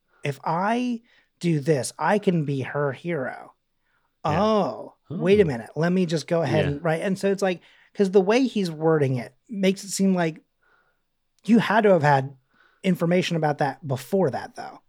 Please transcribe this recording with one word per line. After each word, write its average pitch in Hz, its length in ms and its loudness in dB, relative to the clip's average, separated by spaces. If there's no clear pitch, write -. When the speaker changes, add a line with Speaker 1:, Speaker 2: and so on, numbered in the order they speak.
Speaker 1:
if 143 200 -6
I 226 580 -4
do 165 200 0
this, 135 380 0
I 180 220 2
can 175 260 0
be 139 160 -4
her 143 300 -4
hero. 139 640 -10
Speaker 2:
Yeah. 160 180 2
Speaker 1:
Oh, 180 520 -2
wait 180 300 2
a 202 40 6
Speaker 2:
Hmm. 160 60 0
Speaker 1:
minute. 117 260 -8
Let 170 160 0
me 185 140 2
just 156 220 -4
go 170 140 0
ahead 147 240 2
Speaker 2:
Yeah. 143 60 0
Speaker 1:
and," 143 120 -6
right? 165 180 0
And 190 160 -2
so 202 140 0
it's 196 100 -2
like, 185 200 -2
'cause 196 180 0
the 196 100 6
way 233 260 4
he's 196 220 -2
wording 151 480 2
it 117 160 -10
makes 196 360 -2
it 196 60 -14
seem 196 240 0
like 165 280 -2
you 220 140 6
had 208 240 0
to 208 80 6
have 165 120 4
had 139 320 2
information 175 520 0
about 151 220 0
that 139 300 -4
before 147 420 -2
that, - 260 -10
though. - 340 -16